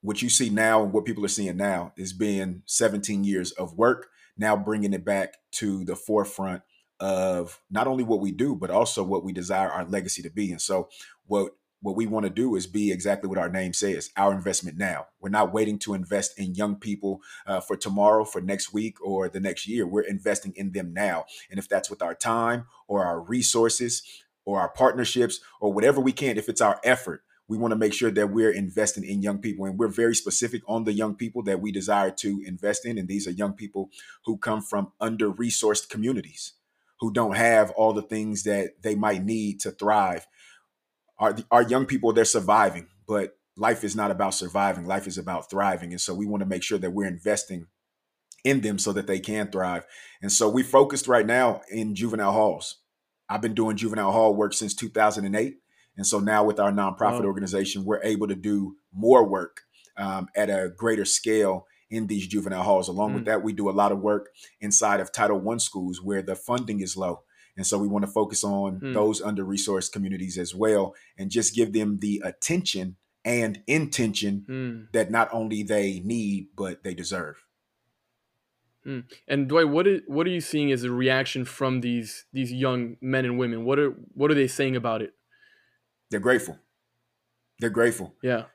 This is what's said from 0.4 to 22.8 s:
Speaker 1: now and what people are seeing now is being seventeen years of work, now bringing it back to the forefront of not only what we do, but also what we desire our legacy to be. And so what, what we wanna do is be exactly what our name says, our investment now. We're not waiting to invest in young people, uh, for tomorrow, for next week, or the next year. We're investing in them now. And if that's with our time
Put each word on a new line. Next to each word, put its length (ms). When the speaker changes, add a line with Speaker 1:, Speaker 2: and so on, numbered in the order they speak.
Speaker 1:
now 340
and 100
what 120
people 200
are 40
seeing 280
now 380
is 180
being 520
seventeen 580
years 280
of 220
work, 340
now 180
bringing 380
it 120
back 300
to 320
the 100
forefront 680
of 580
not 180
only 180
what 160
we 100
do, 240
but 160
also 320
what 220
we 80
desire 360
our 160
legacy 360
to 80
be. 220
And 100
so 260
what, 240
what 160
we 100
wanna 220
do 260
is 120
be 220
exactly 380
what 100
our 120
name 240
says, 420
our 180
investment 440
now. 300
We're 100
not 220
waiting 280
to 140
invest 460
in 160
young 220
people, 440
uh, 140
for 160
tomorrow, 480
for 160
next 320
week, 320
or 240
the 140
next 260
year. 180
We're 220
investing 480
in 160
them 220
now. 320
And 100
if 80
that's 220
with 120
our 140
time 500